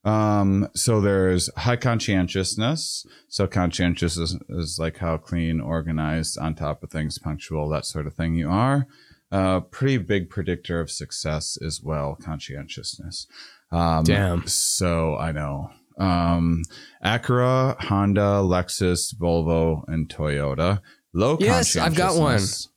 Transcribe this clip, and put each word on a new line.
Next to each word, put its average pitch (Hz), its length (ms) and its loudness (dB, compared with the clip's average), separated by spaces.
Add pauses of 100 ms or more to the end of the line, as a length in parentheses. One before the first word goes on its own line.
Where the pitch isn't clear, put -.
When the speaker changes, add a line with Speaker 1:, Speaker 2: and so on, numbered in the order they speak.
Speaker 1:
Um, 104 720 4
so 110 240 2
there's 92 560 4
high 120 220 0
conscientiousness. 110 1300 0 (240)
So 98 180 0
conscientious 87 720 0
is, 85 180 -2 (140)
is, 82 300 -6
like, 82 180 -4
how 85 180 -2
clean, 82 460 -2
organized, 78 760 -2
on 78 180 -4
top 73 280 -6
of 80 80 -14
things, 78 260 -4
punctual, 76 520 -4
that 76 160 -2
sort 76 200 -6
of 78 100 -10
thing 82 200 -2
you 80 140 -2
are. 131 360 2 (460)
Uh, 95 280 2
pretty 131 380 -2
big 92 320 -2
predictor 85 500 -4
of 78 120 -4
success - 760 -6
as 80 160 -6
well, 71 400 -4
conscientiousness. - 1040 -12 (460)
Um, 82 320 2
Speaker 2:
Damn. 90 440 2
Speaker 1:
so 82 680 0
I 80 140 -4
know. 73 400 -6 (260)
Um, 85 640 2 (420)
Acura, 127 800 2
Honda, 101 640 2
Lexus, 90 720 0
Volvo, 82 720 2
and 80 200 -2
Toyota. 73 720 -2 (320)
Low 123 280 2
Speaker 2:
Yes, 220 340 2
I've 160 200 0
got 180 200 2
one. 147 220 4
Speaker 1:
conscientiousness. - 400 -2